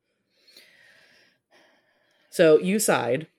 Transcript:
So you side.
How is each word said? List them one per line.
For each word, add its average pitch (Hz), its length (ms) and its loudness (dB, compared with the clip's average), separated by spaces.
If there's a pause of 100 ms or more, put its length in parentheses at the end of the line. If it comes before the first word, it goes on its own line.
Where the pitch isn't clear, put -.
(2250)
So 156 280 4
you 185 200 -2
side. 135 500 -4 (100)